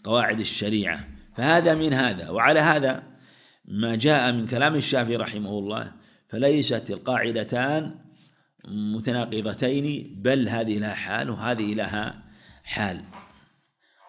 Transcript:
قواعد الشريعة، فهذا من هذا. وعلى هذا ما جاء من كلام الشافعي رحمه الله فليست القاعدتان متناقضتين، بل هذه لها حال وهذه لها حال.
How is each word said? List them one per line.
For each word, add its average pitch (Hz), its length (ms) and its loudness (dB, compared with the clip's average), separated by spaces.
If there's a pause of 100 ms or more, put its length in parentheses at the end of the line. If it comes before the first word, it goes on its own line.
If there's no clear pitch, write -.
قواعد 110 360 2
الشريعة، 98 680 -2 (280)
فهذا 165 400 4
من 156 180 0
هذا. 101 360 0
وعلى 123 300 6
هذا 151 440 4 (640)
ما 113 300 -2
جاء 127 360 4
من 117 160 -2
كلام 139 280 2
الشافعي 120 400 0
رحمه 107 340 -4
الله 104 420 -6 (380)
فليست 123 640 2
القاعدتان 120 1040 -2 (720)
متناقضتين، 110 1500 -2
بل 127 280 2
هذه 110 300 0
لها 104 140 -4
حال 107 360 -4
وهذه 107 440 -2
لها 107 500 -6 (400)
حال. 92 380 -4 (1080)